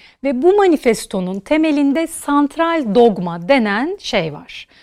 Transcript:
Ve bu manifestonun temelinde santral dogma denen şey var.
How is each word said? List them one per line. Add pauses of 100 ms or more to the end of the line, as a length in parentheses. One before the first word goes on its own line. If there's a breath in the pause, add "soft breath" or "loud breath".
(240 loud breath)
Ve
bu
manifestonun
temelinde
santral
dogma
denen
şey
var. (140 soft breath)